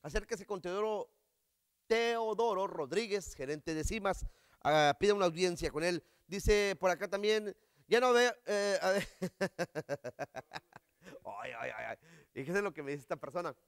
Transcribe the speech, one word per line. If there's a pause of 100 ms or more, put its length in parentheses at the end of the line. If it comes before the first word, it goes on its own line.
Acérquese
con
Teodoro, (760)
Teodoro
Rodríguez,
gerente
de
cimas. (360)
Ah,
pida
una
audiencia
con
él. (240)
Dice
por
acá
también, (340)
ya
no
ve, (120)
eh,
a
ver. (120)
<laughs> (420)
Ay,
ay,
ay,
ay. (340)
Fíjese
lo
que
me
dice
esta
persona. (120)